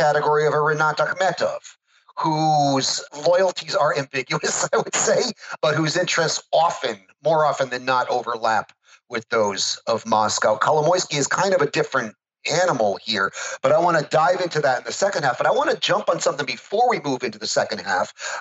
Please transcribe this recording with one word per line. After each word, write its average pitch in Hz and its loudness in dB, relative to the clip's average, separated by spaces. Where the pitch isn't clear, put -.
category 151 2
of 139 2
a 151 0
Rinat 151 0
Akhmetov, 170 -2
whose 151 0
loyalties 180 2
are 165 2
ambiguous, 139 -4
<laughs> - -4
I - 2
would - -2
say, - 2
but 151 0
whose 156 0
interests 165 0
often, 151 0
more 156 2
often 135 0
than 127 -8
not, 127 0
overlap 113 -2
with 117 -8
those 101 0
of 113 -2
Moscow. 107 2
Kolomoisky 156 2
is 135 0
kind 185 0
of 180 2
a 147 2
different 123 -2
animal 113 0
here, 98 -2
but 135 4
I 156 4
wanna 170 2
dive 175 2
into 170 -2
that 131 0
in - -10
the 113 -8
second 196 -2
half. 123 0
But 135 0
I 170 4
wanna 269 0
jump 202 0
on 170 0
something 156 -2
before 196 -2
we 196 0
move 131 -4
into 107 -6
the 110 -8
second 107 -2
half. 92 -4